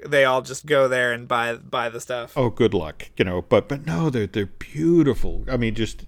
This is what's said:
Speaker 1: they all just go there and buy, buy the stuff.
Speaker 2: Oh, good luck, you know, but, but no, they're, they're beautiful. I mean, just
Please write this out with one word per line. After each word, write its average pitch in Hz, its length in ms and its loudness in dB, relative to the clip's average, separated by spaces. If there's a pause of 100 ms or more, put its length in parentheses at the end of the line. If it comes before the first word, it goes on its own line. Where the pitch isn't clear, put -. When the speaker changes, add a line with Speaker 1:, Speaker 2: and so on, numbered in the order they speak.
Speaker 1:
they 143 180 4
all 131 180 2
just 127 240 -12
go 139 200 4
there 123 240 0
and 117 160 -6
buy, 117 280 0
buy 120 340 -4
the 117 100 -10
stuff. 120 380 -10
Speaker 2:
Oh, 120 140 2
good 107 220 2
luck, 78 440 -6
you 107 80 0
know, 90 160 -2
but, - 260 2
but 143 180 -8
no, 165 260 0
they're, 110 160 -2
they're 101 180 -4
beautiful. 156 1040 2
I 131 80 -2
mean, 113 180 0
just - 320 -4